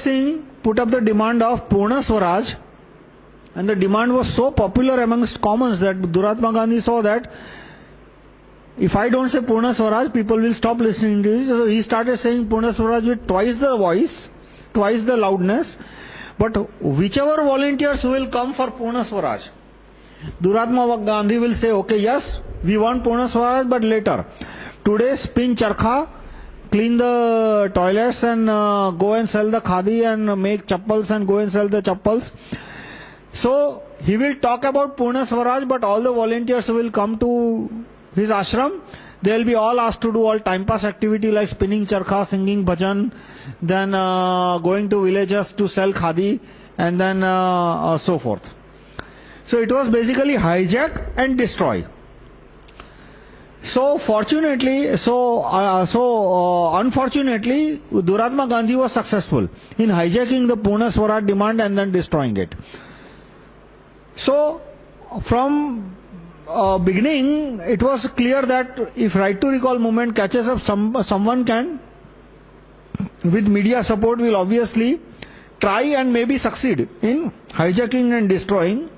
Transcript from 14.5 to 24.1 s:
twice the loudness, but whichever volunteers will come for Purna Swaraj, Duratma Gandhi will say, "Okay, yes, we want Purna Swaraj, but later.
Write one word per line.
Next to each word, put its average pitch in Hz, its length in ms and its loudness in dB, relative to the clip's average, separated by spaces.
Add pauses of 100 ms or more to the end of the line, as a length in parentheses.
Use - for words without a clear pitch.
twice 220 260 2 (100)
the 247 140 2
loudness, 196 500 0 (600)
but 220 200 0 (440)
whichever 277 360 0 (140)
volunteers 277 520 0
will 262 240 0 (100)
come 247 160 -2
for 262 180 -4
Purna 233 400 -4
Swaraj, 139 300 -4 (1000)
Duratma 226 420 2 (220)
Gandhi 214 400 0
will 233 180 0
say, 226 160 2
"Okay, 220 180 0 (120)
yes, 285 280 -4 (260)
we 196 200 2
want 240 240 0
Purna 240 240 0
Swaraj, 247 420 0
but 220 200 0
later. 208 240 0 (720)